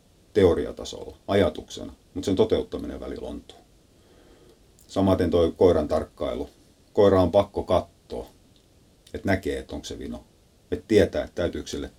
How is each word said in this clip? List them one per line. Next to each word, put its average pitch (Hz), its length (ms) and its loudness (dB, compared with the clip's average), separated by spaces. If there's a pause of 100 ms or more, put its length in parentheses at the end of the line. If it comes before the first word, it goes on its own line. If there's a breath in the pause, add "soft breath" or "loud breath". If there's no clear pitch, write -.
(340)
teoriatasolla, 78 840 0 (100)
ajatuksena, - 680 -2 (200)
mut - 100 -10
sen 95 120 0
toteuttaminen 71 640 -2
välillä 65 280 -12
ontuu. - 300 -16 (1300 soft breath)
Samaten 92 420 2
toi 82 280 2
koiran 80 300 4
tarkkailu. 73 600 -6 (440)
Koira 98 280 6
on 87 100 2
pakko 95 320 0
kattoo, - 640 -4 (840)
et - 120 -10
näkee, 95 340 -2
et 69 120 -14
onko 71 140 -12
se 58 140 -12
vino. - 240 -12 (480)
Et - 160 -8
tietää, 87 360 4
et - 120 -14
täytyykö 80 340 -4
sille 71 300 -8